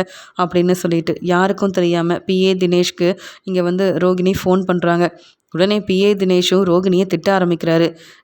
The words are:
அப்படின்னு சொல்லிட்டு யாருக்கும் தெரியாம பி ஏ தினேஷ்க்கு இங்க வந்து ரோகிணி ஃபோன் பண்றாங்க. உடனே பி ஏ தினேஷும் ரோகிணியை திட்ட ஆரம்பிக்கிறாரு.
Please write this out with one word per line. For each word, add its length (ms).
அப்படின்னு 380
சொல்லிட்டு 480
யாருக்கும் 520
தெரியாம 440
பி 200
ஏ 140
தினேஷ்க்கு 560
இங்க 180
வந்து 260
ரோகிணி 380
ஃபோன் 300
பண்றாங்க. 400
உடனே 280
பி 160
ஏ 160
தினேஷும் 500
ரோகிணியை 420
திட்ட 260
ஆரம்பிக்கிறாரு. 560